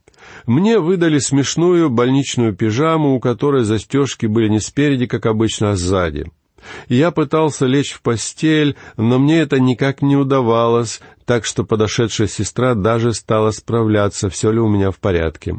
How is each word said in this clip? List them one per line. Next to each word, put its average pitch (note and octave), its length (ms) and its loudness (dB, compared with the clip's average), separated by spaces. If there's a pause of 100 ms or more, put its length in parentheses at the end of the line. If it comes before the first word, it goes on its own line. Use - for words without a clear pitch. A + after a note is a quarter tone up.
(460)
Мне G3 340 2
выдали E3+ 400 2
смешную D#3+ 680 0
больничную B2 640 0
пижаму, C#3 640 0
у B2 40 -2
которой C3 440 0
застёжки A2+ 600 -2
были A2 240 2
не G#2+ 100 2
спереди, C#3 460 -2
как A2 200 -4
обычно, A2 460 0
а G2+ 40 0
сзади. F2 500 -2 (640)
Я C#3+ 220 2
пытался D#3 540 0
лечь C3 260 0
в - 100 -18
постель, D3 720 -2 (220)
но A#2+ 220 2
мне D#3 200 4
это C#3+ 200 2
никак B2+ 420 0
не C#3 160 2
удавалось, A#2 800 2 (240)
так A#2+ 220 -2
что - 180 -4
подошедшая G#2+ 640 0
сестра B2 460 -2
даже A2+ 400 0
стала A2 380 0
справляться, G#2+ 760 -2
всё A2 220 -2
ли A2+ 80 2
у A2+ 80 2
меня G2 240 2
в - 80 -10
порядке. F2 600 -2